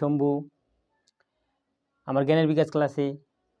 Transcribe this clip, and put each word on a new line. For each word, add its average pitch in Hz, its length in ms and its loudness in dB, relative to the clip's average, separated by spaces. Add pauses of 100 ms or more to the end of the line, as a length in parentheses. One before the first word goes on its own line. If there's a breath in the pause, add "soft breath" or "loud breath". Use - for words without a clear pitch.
শম্ভু, 143 280 0 (1800)
আমার 135 180 0
জ্ঞানের 156 260 4
বিকাশ 151 220 2
ক্লাসে 143 340 -2 (540)